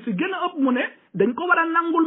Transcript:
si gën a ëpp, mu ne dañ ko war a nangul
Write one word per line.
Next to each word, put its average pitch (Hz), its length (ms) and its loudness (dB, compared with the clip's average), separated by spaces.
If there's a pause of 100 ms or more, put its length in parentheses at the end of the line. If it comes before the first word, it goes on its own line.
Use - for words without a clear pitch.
si 233 80 -4
gën 359 200 -2
a 359 140 -4
ëpp, 359 160 -12
mu 254 80 4
ne 247 120 0 (300)
dañ 208 220 2
ko 320 120 -6
war 339 120 4
a 330 60 2
nangul 330 420 0